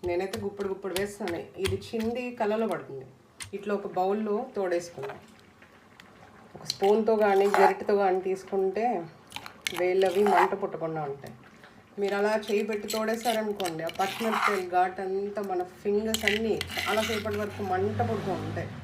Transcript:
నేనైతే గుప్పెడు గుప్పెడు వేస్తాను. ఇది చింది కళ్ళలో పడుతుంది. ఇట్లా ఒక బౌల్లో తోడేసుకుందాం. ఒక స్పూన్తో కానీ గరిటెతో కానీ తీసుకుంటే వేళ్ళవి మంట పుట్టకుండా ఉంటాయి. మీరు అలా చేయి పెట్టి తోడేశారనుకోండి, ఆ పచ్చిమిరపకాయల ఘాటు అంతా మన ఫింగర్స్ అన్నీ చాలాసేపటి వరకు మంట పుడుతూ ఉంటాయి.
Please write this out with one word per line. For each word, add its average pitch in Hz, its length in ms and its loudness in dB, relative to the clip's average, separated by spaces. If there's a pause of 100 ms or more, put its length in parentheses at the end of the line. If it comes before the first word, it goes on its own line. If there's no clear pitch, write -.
నేనైతే 185 340 -2
గుప్పెడు 202 300 -4
గుప్పెడు 190 300 -4
వేస్తాను. 202 360 -4
ఇది 190 400 -4
చింది 240 600 -4
కళ్ళలో 220 320 0
పడుతుంది. 139 380 -6 (480)
ఇట్లా 202 220 -2
ఒక 202 120 -4
బౌల్లో 208 680 0
తోడేసుకుందాం. 175 640 -2 (1400)
ఒక - 100 -16
స్పూన్తో 214 500 4
కానీ 202 320 6
గరిటెతో 190 480 6
కానీ 190 260 4
తీసుకుంటే 190 840 0 (760)
వేళ్ళవి 185 440 4
మంట 196 400 4
పుట్టకుండా 160 380 -4
ఉంటాయి. 139 320 -8 (680)
మీరు 202 160 0
అలా 208 260 2 (100)
చేయి 214 120 4
పెట్టి 208 240 -4
తోడేశారనుకోండి, 214 960 -2
ఆ 165 40 -4
పచ్చిమిరపకాయల 202 800 0
ఘాటు 180 320 2
అంతా 202 400 -2
మన 185 220 -2
ఫింగర్స్ 214 640 -2
అన్నీ 214 300 2
చాలాసేపటి 208 840 -2
వరకు 208 260 -4
మంట 190 380 0
పుడుతూ 202 300 0
ఉంటాయి. 160 380 -4 (140)